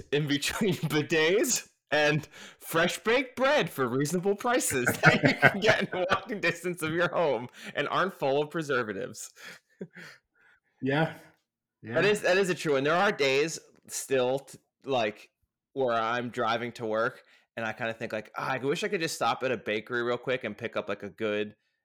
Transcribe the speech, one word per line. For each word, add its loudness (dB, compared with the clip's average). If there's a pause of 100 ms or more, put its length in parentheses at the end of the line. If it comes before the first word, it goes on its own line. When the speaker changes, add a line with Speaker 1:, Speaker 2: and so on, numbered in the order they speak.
(120)
Speaker 1:
in 2
between 0
<laughs> -2
bidets 2 (220)
and 2 (320)
fresh -2
baked 0
bread 2
for 0
reasonable 0
prices 0
<laughs> 0
that 6
you 4
can 4
get 4
in -2
walking -2
distance -4
of -2
your 0
home 0 (280)
and 0
aren't -2
full 2
of -4
preservatives. -4 (1500)
Speaker 2:
Yeah. 2 (800)
Speaker 1:
That 2
Speaker 2:
Yeah. 4
Speaker 1:
is, 0
that 2
is 2
a 0
true 0
one. 2
There 2
are 4
days 2 (280)
still 0
t-, -18 (260)
like, -2 (440)
where 2
I'm 0
driving -2
to -8
work -2 (320)
and -6
I -4
kinda -4
think, -8
like, -8
"Ah, -4
I -2
wish -2
I -2
could -4
just -2
stop -2
at 0
a 0
bakery -4
real 0
quick -4
and -8
pick -8
up, -4
like, -8
a -10
good -2 (300)